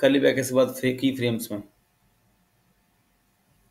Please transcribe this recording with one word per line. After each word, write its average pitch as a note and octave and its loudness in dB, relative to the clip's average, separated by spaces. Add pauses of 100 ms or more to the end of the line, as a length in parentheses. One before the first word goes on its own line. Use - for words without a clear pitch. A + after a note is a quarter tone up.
curly C#3 4
brackets C3 2
के B2+ -4
बाद B2+ 2
फ्रे-, B2+ -4
की C3+ 0
फ्रेम्स A#2+ -4
में? G2+ -8 (2000)